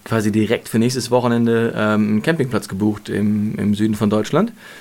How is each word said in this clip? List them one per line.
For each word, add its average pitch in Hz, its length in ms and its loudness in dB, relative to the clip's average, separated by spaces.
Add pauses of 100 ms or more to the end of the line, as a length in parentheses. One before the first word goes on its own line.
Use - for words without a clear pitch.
quasi 110 260 0
direkt 107 380 0
für 120 100 -2
nächstes 117 320 0
Wochenende, 117 640 2
ähm, 107 360 0
einen 107 120 2
Campingplatz 127 460 -2
gebucht 104 400 -2
im, 104 500 -2
im 101 160 0
Süden 107 220 0
von 104 140 0
Deutschland. 135 420 0 (300)